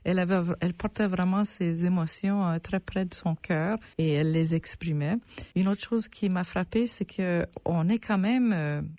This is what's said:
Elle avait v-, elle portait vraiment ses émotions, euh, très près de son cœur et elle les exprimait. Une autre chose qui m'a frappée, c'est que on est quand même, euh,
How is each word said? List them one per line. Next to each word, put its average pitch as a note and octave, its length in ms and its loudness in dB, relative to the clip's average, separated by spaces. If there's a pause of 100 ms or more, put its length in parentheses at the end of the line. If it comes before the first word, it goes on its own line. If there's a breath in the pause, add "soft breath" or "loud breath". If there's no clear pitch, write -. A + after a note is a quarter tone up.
Elle F#3 160 2
avait F#3 200 2
v-, F3 200 0
elle F3 160 -2
portait G#3+ 320 -2
vraiment F#3 360 2
ses F3 440 0
émotions, F#3 600 0
euh, E3 120 0
très F#3+ 200 -4
près F#3+ 240 -4
de F3 120 -6
son E3 180 0
cœur F3 460 -2 (180 loud breath)
et D#3+ 140 2
elle D3+ 200 2
les E3 220 2
exprimait. E3 600 -2 (400 loud breath)
Une F#3+ 120 4
autre G3+ 140 0
chose A3+ 260 -2
qui - 220 -2
m'a F#3 140 0
frappée, F#3 420 -2
c'est A3 200 -4
que F3+ 420 0 (180)
on E3 240 2
est A3+ 80 4
quand G#3 220 0
même, A#3 340 4
euh, D3 300 -2 (160)